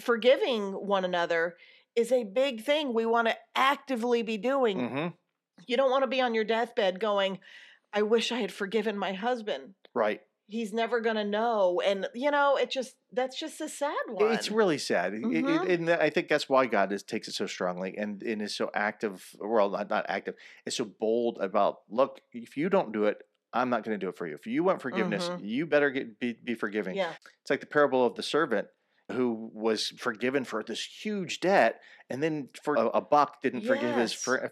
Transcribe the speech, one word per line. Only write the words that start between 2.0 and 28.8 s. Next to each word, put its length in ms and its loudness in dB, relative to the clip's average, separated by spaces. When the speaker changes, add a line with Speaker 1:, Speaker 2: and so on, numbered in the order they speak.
Speaker 1:
a 120 10
big 400 0
thing 300 2
we 120 4
wanna 280 4
actively 680 2
be 140 -2
doing. 420 2
Speaker 2:
Mm-hmm. 300 -2
Speaker 1:
You 100 -2
don't 140 6
wanna 160 6
be 140 0
on 140 2
your 100 2
deathbed 560 0
going, 380 2
"I 100 2
wish 300 2
I 80 -2
had 120 -4
forgiven 460 -2
my 140 -2
husband. 640 -4
Speaker 2:
Right. 260 0
Speaker 1:
He's 240 -6
never 280 0
gonna 240 -2
know." 600 0
And, 300 0
you 160 -2
know, 260 4
it 140 0
just, 260 -6
that's 260 -4
just 220 -10
a 80 -6
sad 260 -4
one. 240 2
Speaker 2:
It's 180 -2
really 280 2
sad. 340 -2
It, 100 -6
it, 220 0
Speaker 1:
Mm-hmm. 260 0
Speaker 2:
and 200 0
I 180 4
think 200 -2
that's 200 0
why 180 4
God 260 0
is, 100 -4
takes 260 -8
it 60 -8
so 120 -4
strongly 520 -4
and, 240 -6
and 180 -4
is 160 -6
so 180 -4
active, 640 -4
well, 320 2
not, 200 -4
not 180 0
active, 260 -6
is 120 -8
so 100 -2
bold 560 -2
about, 380 0
"Look, 300 0
if 240 -16
you 140 -2
don't 220 0
do 120 0
it, 180 0
I'm 160 0
not 160 -2
gonna 140 -4
do 100 -4
it 80 -8
for 100 -6
you. 80 -8
If 120 -16
you 180 -2
want 160 0
forgiveness, 480 -2
Speaker 1:
Mm-hmm. 160 -8
Speaker 2:
you 220 -4
better 240 4
get, 280 -6
be, 140 -2
be 220 -8
forgiving." 420 -4
Speaker 1:
Yeah. 160 -2
Speaker 2:
It's 80 -4
like 100 0
the 60 -18
parable 400 4
of 80 -2
the 80 -8
servant, 460 0